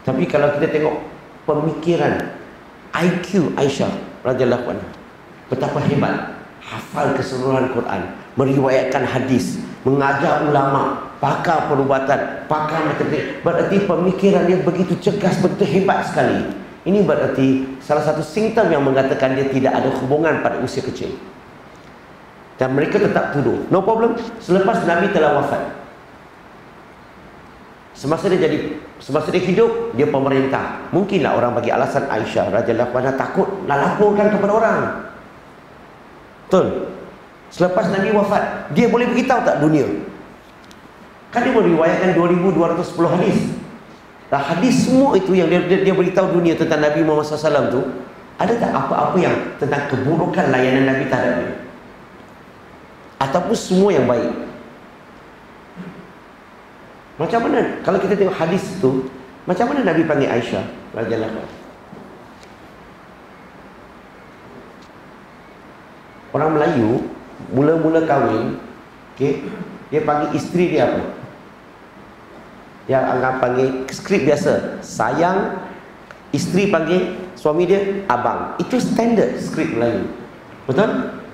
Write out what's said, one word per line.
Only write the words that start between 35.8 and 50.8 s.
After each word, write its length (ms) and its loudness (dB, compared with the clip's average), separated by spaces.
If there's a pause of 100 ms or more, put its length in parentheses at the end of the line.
Betul? 440 2 (560)
Selepas 440 0
Nabi 200 0
wafat, 640 0
dia 160 6
boleh 160 2
beritahu 320 2
tak 200 0
dunia? 280 4 (1400)
Kan 120 0
dia 120 2
meriwayatkan 600 4
dua 120 4
ribu 240 4
dua 240 2
ratus 160 -4
sepuluh 240 2
hadis. 360 2 (800)
Dan 180 2
hadis 380 4
semua 320 4
itu 160 2
yang 160 4
dia, 140 4
dia, 200 2
dia 120 4
beritahu 400 2
dunia 180 4
tentang 260 0
Nabi 240 2
Muhammad 220 2
sallallahu 160 -6
alaihi 140 2
wasallam 120 2
tu, 140 0 (580)
ada 160 2
tak 160 0
apa-apa 480 0
yang 140 2 (260)
tentang 220 0 (100)
keburukan 560 0
layanan 400 2